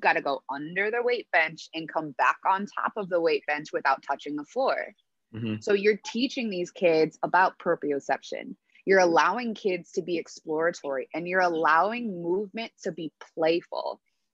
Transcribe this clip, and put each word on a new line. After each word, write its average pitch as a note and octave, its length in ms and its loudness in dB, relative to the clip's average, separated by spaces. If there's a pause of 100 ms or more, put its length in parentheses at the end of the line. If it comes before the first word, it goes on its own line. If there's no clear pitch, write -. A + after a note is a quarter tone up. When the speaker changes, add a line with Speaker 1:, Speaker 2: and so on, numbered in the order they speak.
Speaker 1:
gotta E3 140 4
go C#3 280 -2
under F3 420 -4
the A#3+ 120 -2
weight A#3+ 280 -2
bench D#3+ 440 0
and D#3+ 140 -8
come D#3 240 -6
back - 340 2
on F#3+ 200 2
top - 300 -4
of F#3+ 120 -6
the F3 120 2
weight D#3+ 260 2
bench D3+ 260 -4
without C#3 300 0
touching C#3+ 340 -6
the C#3+ 80 -8 (100)
floor. G#3 380 -2 (400)
Speaker 2:
Mm-hmm. A2 320 -6
Speaker 1:
So G#3 80 2
you're G3+ 320 4
teaching A#3+ 440 -4
these F3+ 220 -4
kids D#3 520 4
about F3 360 4
proprioception. C#3+ 960 -4 (300)
You're F#3+ 140 6 (100)
allowing F#3+ 460 2
kids F3+ 380 -4
to F#3 100 -4
be E3+ 140 -4
exploratory, D#3 960 -4
and E3 140 -6
you're F#3 140 2
allowing F3 840 2
movement G3+ 500 -4 (100)
to F#3 100 -4
be D#3+ 200 -10 (220)
playful. - 680 -2 (320)